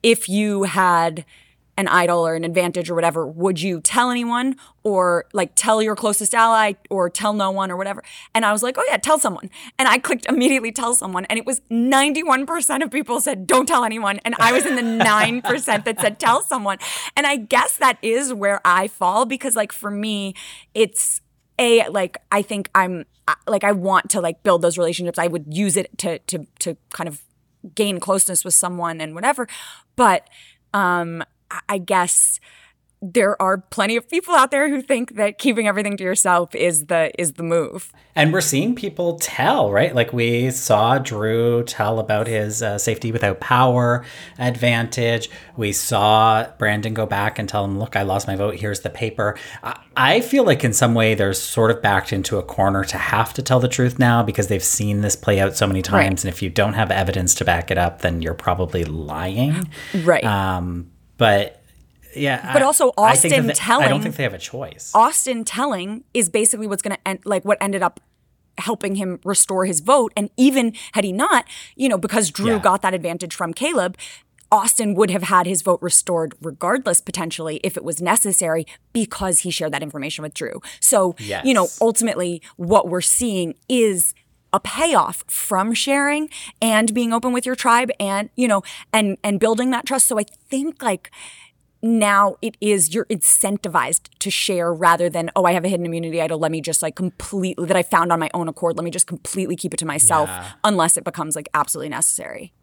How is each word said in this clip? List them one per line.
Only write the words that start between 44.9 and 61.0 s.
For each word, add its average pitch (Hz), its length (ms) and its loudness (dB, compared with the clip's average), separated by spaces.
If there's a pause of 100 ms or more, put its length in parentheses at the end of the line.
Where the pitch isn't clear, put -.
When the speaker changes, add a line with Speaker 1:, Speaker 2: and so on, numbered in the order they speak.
Speaker 2:
We 104 180 -2
saw 110 760 4 (100)
Brandon 107 380 -2
go 110 100 0
back 104 320 -2
and 107 100 -6
tell 104 160 -2
him, 98 140 -4
"Look, 107 180 -6
I 101 60 2
lost 98 240 -2
my 98 100 -4
vote. 101 200 -2
Here's 101 240 -4
the - 100 -8
paper." 107 480 -4 (240)
I, - 180 -10 (160)
I 165 260 6
feel 269 220 2
like 170 200 4
in 113 100 2
some 117 220 4
way 110 180 4
they're 98 220 2
sort - 340 2
of 117 140 0
backed 98 280 2
into 98 260 -2
a 92 60 -2
corner 98 420 0
to - 120 -6
have 107 380 0
to 131 80 -6
tell 127 160 4
the 127 80 2
truth 123 320 0
now 117 240 6
because 104 240 -2
they've 98 160 -2
seen 104 380 0
this 101 140 0
play 98 240 0
out 98 160 0
so 107 120 2
many 95 140 0
Speaker 1:
Right. - 40 -4
Speaker 2:
times. 98 380 2
And 90 100 -4
if - 80 -8
you 95 80 -4
don't 104 240 2
have 104 160 0
evidence 92 460 0
to - 100 -4
back 87 240 0
it 87 80 0
up, 87 240 0
then 85 220 -2
you're 78 100 -4
probably 90 500 -2
lying. 92 840 -4 (340)
Speaker 1:
Right. 165 200 4
Speaker 2:
Um, 92 680 -2 (280)